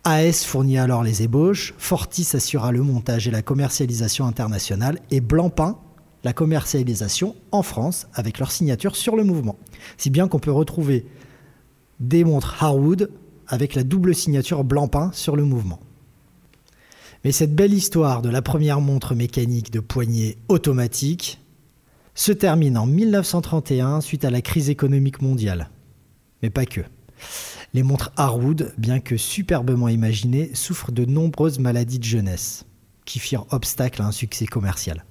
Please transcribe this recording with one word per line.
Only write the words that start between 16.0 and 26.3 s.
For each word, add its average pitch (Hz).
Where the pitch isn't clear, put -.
Mais 139
cette 147
belle 196
histoire 156
de 120
la 123
première 147
montre 139
mécanique 120
de 110
poignet 113
automatique 143
se -
termine 160
en 110
mille 185
neuf 196
cent 175
trente -
et 127
un 143
suite 151
à 135
la 123
crise 147
économique 135
mondiale. 104